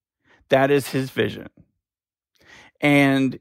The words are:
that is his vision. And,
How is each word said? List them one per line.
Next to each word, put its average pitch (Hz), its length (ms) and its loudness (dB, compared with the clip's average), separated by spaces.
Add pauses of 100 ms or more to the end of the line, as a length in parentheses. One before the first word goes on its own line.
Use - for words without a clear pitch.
(480)
that 135 220 2
is 143 180 0
his 131 220 -4
vision. 107 380 -6 (1300)
And, 139 600 2